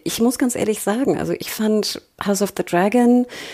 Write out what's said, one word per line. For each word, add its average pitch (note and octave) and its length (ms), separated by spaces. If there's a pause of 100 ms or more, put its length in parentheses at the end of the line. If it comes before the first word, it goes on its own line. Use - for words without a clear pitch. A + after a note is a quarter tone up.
ich - 180
muss A#3 160
ganz B3 180
ehrlich G#3 260
sagen, G#3+ 380
also E3 180
ich - 140
fand G#3+ 500 (240)
House G3+ 160
of G3 160
the F3+ 60
Dragon A#3+ 600 (280)